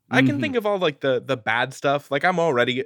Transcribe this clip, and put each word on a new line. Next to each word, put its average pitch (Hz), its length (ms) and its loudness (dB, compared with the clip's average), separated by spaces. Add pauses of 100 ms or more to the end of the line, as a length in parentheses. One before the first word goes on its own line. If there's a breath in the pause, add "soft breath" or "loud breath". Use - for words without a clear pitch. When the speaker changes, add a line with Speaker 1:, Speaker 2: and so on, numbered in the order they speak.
Speaker 1:
I 254 140 2
can - 120 2
Speaker 2:
Mm-hmm. - 60 -4
Speaker 1:
think 277 140 -2
of 214 100 -2
all, 208 140 0
like, 160 220 -2
the, 131 220 0
the 127 140 -2
bad 117 360 -2
stuff. 143 360 -2
Like, 143 160 -2
I'm 180 140 0
already 127 460 0